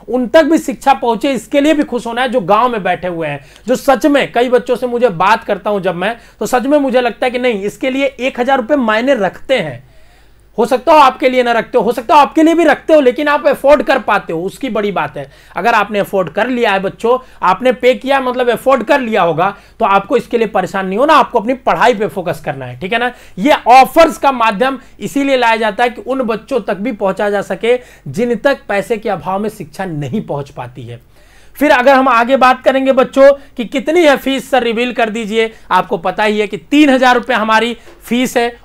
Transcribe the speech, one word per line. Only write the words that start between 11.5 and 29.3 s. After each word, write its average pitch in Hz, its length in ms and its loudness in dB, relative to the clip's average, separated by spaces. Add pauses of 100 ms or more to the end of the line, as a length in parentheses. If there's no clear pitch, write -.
रखते 226 260 -2
हो, 226 60 2
हो 214 80 0
सकता 247 240 -2
हो 294 60 8
आपके 320 220 2
लिए 330 100 4
भी 330 100 2
रखते 311 300 2
हो, 302 80 6
लेकिन 277 260 0
आप 294 200 0
अफोर्ड 277 360 2
कर 269 160 0
पाते 202 340 -2
हो, 165 80 -6
उसकी 190 280 -8
बड़ी 208 220 -2
बात 156 260 -6
है। 139 140 -14 (240)
अगर 208 180 0
आपने 208 260 0
अफोर्ड 190 300 -2
कर 214 180 -2
लिया 240 240 -2
है 196 80 0
बच्चों, 226 380 -2 (260)
आपने 190 280 2
पे 247 220 2
किया, 262 260 -2
मतलब 247 300 -2
अफोर्ड 247 340 0
कर 285 180 0
लिया 220 200 -2
होगा, 170 360 0 (220)
तो 226 60 0
आपको 196 320 0
इसके 240 200 -2
लिए 220 100 2
परेशान 190 400 -4
नहीं 190 120 -4
होना, 302 140 4
आपको 247 260 2
अपनी 226 140 -2
पढ़ाई 220 400 2
पे 202 140 -4
फोकस 170 380 -8
करना 135 200 -8
है, 123 140 -16
ठीक 185 140 -6
है 233 60 -2
ना? 247 120 -2 (280)
ये 269 140 2 (140)
ऑफर्स 262 500 6
का 277 140 0
माध्यम 233 480 -2 (200)
इसीलिए 277 380 -2
लाया 233 180 2
जाता 220 280 -2
है 247 60 2
कि 240 120 -10
उन 262 200 -4
बच्चों 226 380 -4
तक 202 180 -4
भी 208 140 -6
पहुंचा 202 380 -4
जा 202 120 -2
सके, 214 380 -2 (280)
जिन 226 280 -2
तक 269 220 -2 (120)
पैसे 202 280 -4
के 208 120 -8
अभाव 190 300 -6